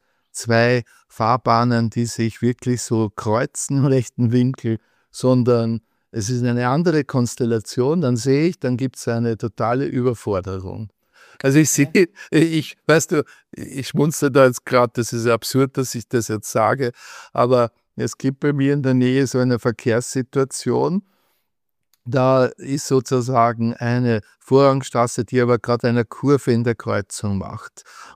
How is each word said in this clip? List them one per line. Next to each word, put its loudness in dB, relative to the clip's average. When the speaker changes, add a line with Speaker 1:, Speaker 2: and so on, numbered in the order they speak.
Speaker 1:
zwei 2
Fahrbahnen, 0
die -2
sich -4
wirklich -2
so -2
kreuzen -4
im 2
rechten 0
Winkel, 0
sondern 0
es -6
ist -2
eine 0
andere 0
Konstellation, -2
dann 0
sehe 0
ich, -6
dann -2
gibt's -8
eine -2
totale -4
Überforderung. -4
Also 4
ich 4
sehe, 0
Speaker 2:
Ja. 6
Speaker 1:
ich, 0
weißt 2
du, 0
ich -12
schmunzle 0
da 8
jetzt 0
grad, 2
das -4
ist -4
absurd, 0
dass -4
ich -10
das -2
jetzt -6
sage, 0
aber 2
es -6
gibt -4
bei 0
mir 0
in -2
der 2
Nähe 2
so -2
eine 2
Verkehrssituation, -2
da 2
ist -8
sozusagen 0
eine 0
Vorrangstraße, 2
die 0
aber 2
grad -2
eine 2
Kurve 0
in 2
der 0
Kreuzung -6
macht. -12